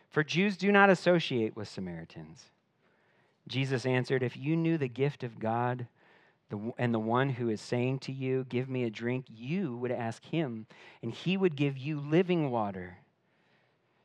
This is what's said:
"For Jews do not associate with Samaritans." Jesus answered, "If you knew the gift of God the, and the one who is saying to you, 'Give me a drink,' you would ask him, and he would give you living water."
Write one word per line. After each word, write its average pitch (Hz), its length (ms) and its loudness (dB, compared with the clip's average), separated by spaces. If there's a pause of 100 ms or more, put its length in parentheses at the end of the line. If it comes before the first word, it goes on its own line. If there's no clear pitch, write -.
(100)
"For 151 120 2
Jews 175 340 2
do 196 140 2
not 202 200 10
associate 156 640 4
with 104 100 -8
Samaritans." 82 840 -12 (960)
Jesus 131 380 0
answered, 127 360 2
"If 123 140 -2
you 139 180 -2
knew 165 240 2
the 139 80 -2
gift 131 380 -2
of 113 160 -10
God 120 480 0 (640)
the, 107 280 -6
and 120 160 2
the 110 60 2
one 120 300 2
who 120 180 -2
is 104 120 -2
saying 127 400 -2
to - 120 -10
you, 131 320 -2
'Give 127 240 -4
me 127 160 -2
a 117 60 -2
drink,' 120 380 -4
you 127 500 -4
would 123 120 -2
ask 113 360 -4
him, 123 400 -4 (360)
and 117 80 -4
he 175 260 -2
would 185 200 2
give 139 200 0
you 143 220 -6
living 160 520 2
water." 95 480 -4 (1080)